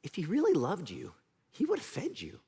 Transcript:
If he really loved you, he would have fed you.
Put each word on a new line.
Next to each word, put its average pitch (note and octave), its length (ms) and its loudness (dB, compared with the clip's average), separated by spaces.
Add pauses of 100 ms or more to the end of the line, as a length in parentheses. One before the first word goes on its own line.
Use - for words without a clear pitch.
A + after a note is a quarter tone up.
If - 140 -10
he F#3 80 -2
really D4 300 4
loved C#3 360 2
you, - 240 -10 (380)
he - 140 0
would F4 140 2
have - 60 -8
fed - 360 -6
you. - 260 -12